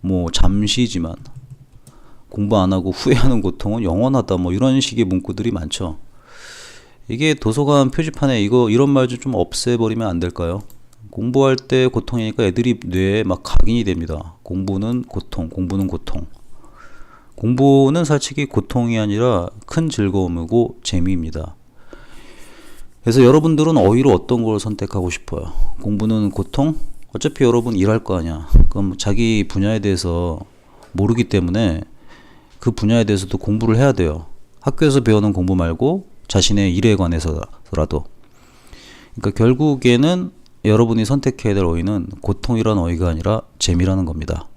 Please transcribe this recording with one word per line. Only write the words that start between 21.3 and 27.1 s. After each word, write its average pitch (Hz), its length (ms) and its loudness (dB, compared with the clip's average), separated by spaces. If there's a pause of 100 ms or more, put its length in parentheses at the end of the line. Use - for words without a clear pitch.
그래서 123 200 4
여러분들은 156 540 4
어휘로 120 340 4
어떤 113 320 2
걸 110 160 0
선택하고 101 520 -4
싶어요? - 420 -10 (300)
공부는 104 480 -2
고통? 139 460 -2 (380)